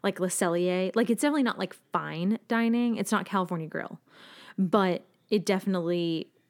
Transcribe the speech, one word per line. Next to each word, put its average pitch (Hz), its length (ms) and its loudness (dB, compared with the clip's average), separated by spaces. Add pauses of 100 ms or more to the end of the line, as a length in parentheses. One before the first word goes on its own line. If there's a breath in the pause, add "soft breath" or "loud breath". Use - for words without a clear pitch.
like, 190 160 0
Le 180 80 0
Cellier. 180 680 0
Like, 233 140 2
it's 226 140 0
definitely 294 200 2
not, 233 140 0
like, 185 180 -6 (160)
fine 165 460 -2 (100)
dining. 233 500 0
It's 196 140 -4
not 196 140 2
California 175 420 -2
Grill, - 320 -10 (600 loud breath)
but 185 460 2 (240)
it 208 160 0
definitely, 175 840 -2 (200)